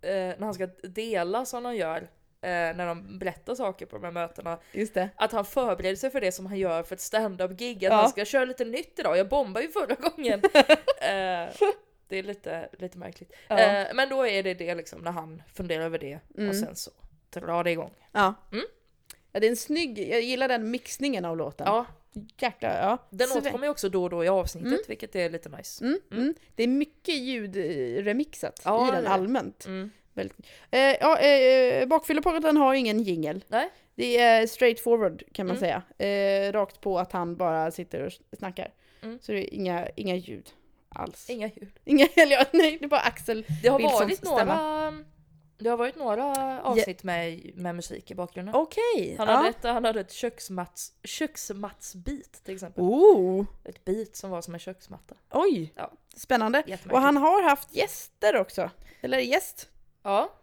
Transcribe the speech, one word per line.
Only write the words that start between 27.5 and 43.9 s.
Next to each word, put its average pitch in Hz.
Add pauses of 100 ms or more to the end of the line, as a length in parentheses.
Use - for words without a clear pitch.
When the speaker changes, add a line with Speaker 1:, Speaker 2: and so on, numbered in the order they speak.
Speaker 1:
Ja, 226
Speaker 2:
i -
Speaker 1:
det -
är -
Speaker 2:
den 233
Speaker 1:
det. 196
Speaker 2:
allmänt. 196
Speaker 1:
Mm. 190 (220)
Speaker 2:
Väldigt... 196 (340)
Eh, 247
ja, 277
eh, 262
Bakfyllepodden 311
har 269
ingen 226
jingel. 170
Speaker 1:
Nej. 269 (240)
Speaker 2:
Det 240
är 226
straightforward, 226 (100)
kan 190
man 180
Speaker 1:
Mm. 180 (160)
Speaker 2:
säga. 196
Eh, 196
rakt 202
på 190
att 180
han 175
bara 160
sitter 156
och 170 (260)
snackar. 185 (300)
Speaker 1:
Mm. 226
Speaker 2:
Så 214
det 202
är -
inga, 180
inga 196
ljud 175 (380)
alls. -
Speaker 1:
Inga 220
ljud. -
Speaker 2:
Inga, 285
<laughs> -
eller 302
ja, 262
nej, 320
det 294
är 294
bara 285
Axel 220 (180)
Speaker 1:
Det 233
har 277
Speaker 2:
Wilsons 269